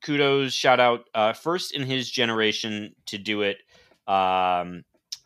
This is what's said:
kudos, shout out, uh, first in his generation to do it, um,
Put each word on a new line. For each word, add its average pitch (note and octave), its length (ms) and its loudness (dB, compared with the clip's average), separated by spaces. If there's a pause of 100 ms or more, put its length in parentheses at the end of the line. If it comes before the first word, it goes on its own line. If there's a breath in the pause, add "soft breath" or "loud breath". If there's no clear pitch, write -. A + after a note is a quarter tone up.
kudos, C#3 480 2
shout B2+ 260 4
out, A#2+ 340 2
uh, A2 200 2
first F3 420 -6
in C#3+ 80 -6
his C3 260 -4
generation A2 880 -2 (120)
to G#2 120 -8
do G#2 240 -4
it, G2+ 160 -2 (480 soft breath)
um, F#2 760 0 (420)